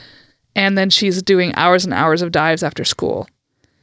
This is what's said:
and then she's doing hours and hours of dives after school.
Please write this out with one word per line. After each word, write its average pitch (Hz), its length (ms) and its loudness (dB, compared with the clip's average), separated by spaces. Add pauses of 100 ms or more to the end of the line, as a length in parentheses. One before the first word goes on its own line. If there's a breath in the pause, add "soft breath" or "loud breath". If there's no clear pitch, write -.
(560 soft breath)
and 196 220 0
then 190 120 0
she's 190 320 0
doing 185 340 2
hours 180 300 2
and 151 80 -6
hours 156 280 0
of 170 100 -4
dives 160 320 0
after - 200 -6
school. - 440 -4 (560)